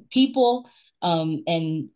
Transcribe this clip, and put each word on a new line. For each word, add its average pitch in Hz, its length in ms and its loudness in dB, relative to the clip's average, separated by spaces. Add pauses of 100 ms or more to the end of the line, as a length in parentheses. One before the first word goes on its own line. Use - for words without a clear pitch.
(100)
people, 254 580 2 (340)
um, 160 440 -2
and 160 500 -2